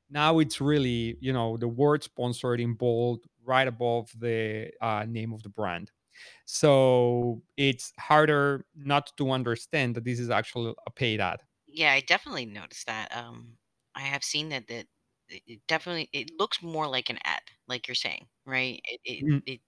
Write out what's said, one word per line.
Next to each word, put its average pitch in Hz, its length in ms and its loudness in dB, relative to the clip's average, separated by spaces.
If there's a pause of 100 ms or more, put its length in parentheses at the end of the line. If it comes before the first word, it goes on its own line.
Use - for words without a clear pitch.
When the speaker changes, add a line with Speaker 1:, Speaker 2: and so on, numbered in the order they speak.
Speaker 1:
Now 151 300 6
it's 156 220 2
really, 127 600 2
you 131 120 -2
know, 117 240 0
the 117 120 -2
word 143 360 2
sponsored 123 560 -2
in 120 140 0
bold 120 520 0 (160)
right 131 240 4
above 117 500 -2
the, 110 540 -4 (100)
uh, 110 260 -2
name 113 260 -6
of 110 100 -12
the 110 60 -14
brand. 95 420 -6 (560)
So 123 960 4 (140)
it's 139 420 0
harder 147 680 4 (100)
not 143 420 -2
to 135 160 0
understand 123 640 -2
that 117 80 -8
this 123 160 -4
is 120 100 -4
actually 117 420 -2 (140)
a - 40 -12
paid 110 300 0
ad. 87 200 -2 (260)
Speaker 2:
Yeah, 151 260 2
I 135 80 4
definitely 170 460 0
noticed - 400 -14
that, 110 280 -8
um, 117 440 -14 (360)
I 135 80 -10
have 139 220 -6
seen 151 260 -4
that, 131 180 -8
that 117 180 -12 (420)
it, 92 180 -18
it - 200 -20
definitely, 160 460 -4
it 143 260 -6
looks 202 240 -2
more 156 240 -4
like 131 240 -2
an 117 140 -6
ad, - 180 -2 (240)
like 123 220 -8
you're 123 60 -6
saying, - 340 -6 (180)
right? 127 380 -4
It, - 200 -10
it, 127 220 -8
Speaker 1:
Mm. 143 200 2
Speaker 2:
it 127 220 -12